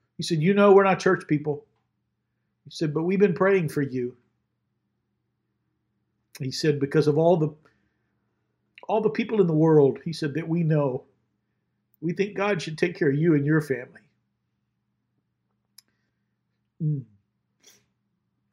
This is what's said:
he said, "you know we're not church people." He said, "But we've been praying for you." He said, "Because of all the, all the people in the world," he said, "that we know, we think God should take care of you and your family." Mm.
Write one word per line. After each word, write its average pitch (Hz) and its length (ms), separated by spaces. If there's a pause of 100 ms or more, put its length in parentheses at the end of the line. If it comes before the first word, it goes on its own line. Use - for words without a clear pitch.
(180)
he 170 40
said, 160 200
"you 185 100
know 202 220
we're 196 100
not 185 160
church 180 260
people." 147 380 (1000)
He 139 60
said, 151 220
"But 160 120
we've 190 140
been 196 160
praying 185 360
for 151 100
you." 127 360 (2250)
He 131 100
said, 147 280
"Because 139 280
of 147 100
all 165 220
the, 156 100 (1400)
all 214 140
the 214 80
people 220 320
in 185 60
the 165 80
world," 156 500
he 170 80
said, 147 220
"that 165 120
we 170 160
know, 147 420 (1000)
we 170 100
think 196 240
God 196 240
should 160 160
take 175 220
care 160 100
of 139 80
you 156 180
and 143 120
your 151 160
family." 127 400 (2750)
Mm. 147 220 (1500)